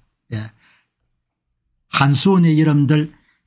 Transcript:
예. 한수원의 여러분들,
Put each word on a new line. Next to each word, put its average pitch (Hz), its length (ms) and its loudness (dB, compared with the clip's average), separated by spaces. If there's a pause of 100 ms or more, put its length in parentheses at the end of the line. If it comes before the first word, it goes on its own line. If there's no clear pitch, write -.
(340)
예. 110 180 -12 (1400)
한수원의 156 680 2
여러분들, 151 540 0 (340)